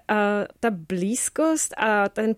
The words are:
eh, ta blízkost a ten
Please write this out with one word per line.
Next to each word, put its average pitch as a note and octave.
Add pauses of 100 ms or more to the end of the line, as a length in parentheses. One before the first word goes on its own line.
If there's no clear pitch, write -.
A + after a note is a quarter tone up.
(120)
eh, G#3 (120)
ta A#3
blízkost G3+
a G#3
ten A3